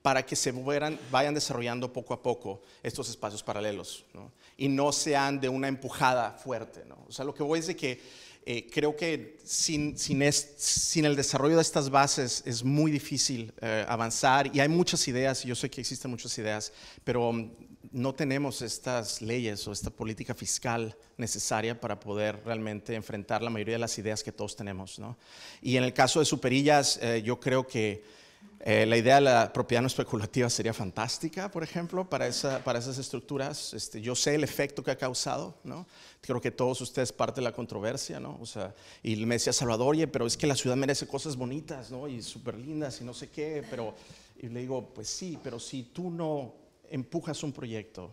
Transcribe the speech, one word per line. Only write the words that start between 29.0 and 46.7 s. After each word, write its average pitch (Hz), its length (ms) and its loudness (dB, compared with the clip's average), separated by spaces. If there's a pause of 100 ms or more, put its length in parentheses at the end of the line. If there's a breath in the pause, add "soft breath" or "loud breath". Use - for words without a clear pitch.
de 143 60 10
la 120 320 8
propiedad 117 280 2
no 131 60 2
especulativa 120 640 0
sería 113 240 0
fantástica, 120 760 -4
por 165 140 -4
ejemplo, 180 460 -4
para 123 180 2
esa, 127 360 -2
para 117 160 2
esas 127 180 -6
estructuras. 135 760 -6
Este, 110 280 -8
yo 123 140 -2
sé 147 200 2
el 151 80 2
efecto 143 400 -2
que 143 80 -2
ha 131 60 -2
causado, 135 640 -4
¿no? 156 220 -12 (340 loud breath)
Creo 123 220 -2
que 120 100 0
todos 127 300 0
ustedes 123 320 -2
parte 120 280 -2
de - 20 0
la 117 80 0
controversia, 120 680 -6
¿no? 127 220 -10
O 117 40 -12
sea, 104 280 -8 (300 loud breath)
y 113 120 0 (100)
me 117 100 4
decía 117 180 2
Salvador, 120 360 2
"Oye, 156 180 2
pero 120 180 -2
es 117 100 0
que 156 120 0
la 135 80 4
ciudad 123 200 0
merece 135 320 0
cosas 139 280 -4
bonitas, 127 560 -8
¿no? 131 160 -10
Y 123 160 -8
superlindas 127 800 -8
y - 20 -10
no 120 100 -10
sé 139 160 -12
qué", 151 400 -4
pero, 113 240 -6 (480 loud breath)
y 123 80 -10
le 120 120 -6
digo, 127 320 -4
"Pues 110 140 -10
sí, 175 360 -6
pero 120 160 -8
si 127 240 -8
tú 175 260 -8
no 156 560 -4 (240)